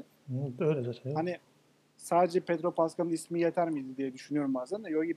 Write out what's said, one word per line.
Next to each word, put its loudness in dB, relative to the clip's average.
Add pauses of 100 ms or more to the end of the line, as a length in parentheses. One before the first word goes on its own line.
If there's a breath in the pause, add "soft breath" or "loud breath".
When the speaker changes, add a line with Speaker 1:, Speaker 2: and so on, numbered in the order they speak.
(280)
Speaker 1:
Hı, -4
öyle 0
zaten -6
ya. -4
Speaker 2:
Hani -4 (580)
sadece 2
Pedro 0
Pascal'ın 2
ismi -2
yeter 2
miydi -4
diye -2
düşünüyorum 0
bazen -4
de. -6
Yok, 2 (120)